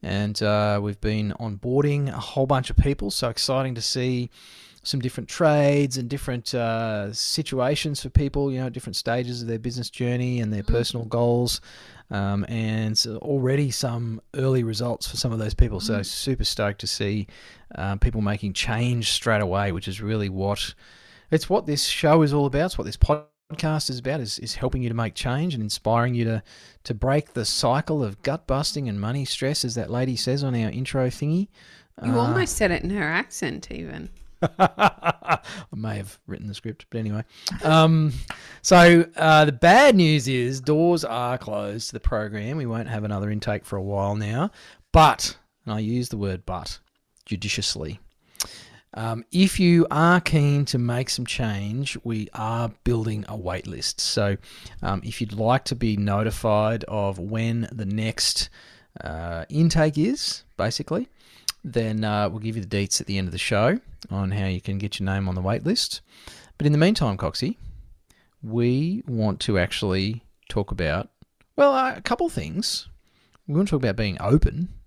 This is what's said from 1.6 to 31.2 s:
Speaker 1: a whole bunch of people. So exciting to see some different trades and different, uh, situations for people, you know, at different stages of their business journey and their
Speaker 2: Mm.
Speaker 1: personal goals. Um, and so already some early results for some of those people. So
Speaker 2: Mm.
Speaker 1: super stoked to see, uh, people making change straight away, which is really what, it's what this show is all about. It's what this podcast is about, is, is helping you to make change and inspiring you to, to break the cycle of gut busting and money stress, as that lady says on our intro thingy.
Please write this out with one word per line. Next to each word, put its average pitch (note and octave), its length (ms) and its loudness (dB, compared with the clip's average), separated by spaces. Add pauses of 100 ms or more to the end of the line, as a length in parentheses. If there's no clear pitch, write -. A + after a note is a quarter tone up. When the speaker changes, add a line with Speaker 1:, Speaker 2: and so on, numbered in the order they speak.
Speaker 1:
a - 100 -8
whole C3+ 260 -2
bunch C3+ 240 0
of - 80 -2
people. - 320 2
So - 200 -2
exciting C3 460 -2
to A2+ 60 -10
see B2 480 -2 (540)
some C#3 160 -4
different B2 300 -6
trades C#3+ 680 4
and B2 120 -6
different, B2+ 440 -6
uh, A2+ 600 -2
situations C#3+ 880 -2
for C3 60 -8
people, C#3 420 2
you B2+ 80 -4
know, C3 80 -4
at A#2+ 60 -8
different A#2+ 240 -8
stages B2 440 -2
of A#2 60 -6
their A2+ 100 -2
business A#2+ 320 -6
journey B2 520 -2
and G#2+ 120 -2
their G#2 80 -2
Speaker 2:
Mm. - 60 -8
Speaker 1:
personal A#2 380 0
goals. A#2+ 540 0 (520)
Um, G2+ 360 -2
and A2 480 -2
so A2 220 -2
already C#3 540 0
some A#2 500 -4 (140)
early C3 280 2
results A2+ 440 -4
for - 100 -8
some A#2+ 140 -2
of A2+ 80 -2
those G#2+ 160 -4
people. A2 240 4
So G#2 220 -2
Speaker 2:
Mm. F#2+ 40 -4
Speaker 1:
super - 380 -4
stoked G2+ 380 -2
to A2 60 -8
see, G#2 380 -2 (480)
uh, G2 220 -6
people A2+ 260 2
making G2+ 320 -2
change A#2 580 -2
straight A2 300 2
away, G2 300 0
which F2+ 160 -6
is F#2+ 140 -8
really G#2 280 -2
what, G2 460 -4 (560)
it's D#3+ 180 0
what G3+ 160 2
this D3 200 0
show D#3+ 360 4
is D3 100 4
all C#3+ 140 2
about. C#3+ 200 0
It's F3+ 120 -4
what - 80 -4
this - 120 -10
podcast - 920 0
is B2+ 100 -6
about, C3 200 -4
is, A2+ 200 -8
is A2+ 160 -8
helping B2+ 280 -2
you A#2+ 60 -2
to A2+ 60 -4
make A2+ 200 -2
change C#3+ 400 -2
and A2+ 80 -4
inspiring A#2 500 0
you A#2+ 120 0
to, A2+ 180 -2 (400)
to - 100 -6
break C3+ 400 0
the A2+ 120 -4
cycle D3 580 0
of G2+ 180 -6
gut D3+ 240 -4
busting C#3 420 -2
and G2+ 140 -4
money B2+ 240 -4
stress, C3+ 400 -2
as A#2 80 -4
that D3 160 -6
lady B2+ 260 -2
says C3+ 280 -2
on C3+ 120 -2
our A2+ 140 0
intro B2+ 400 -2
thingy. D#3+ 380 -2 (560)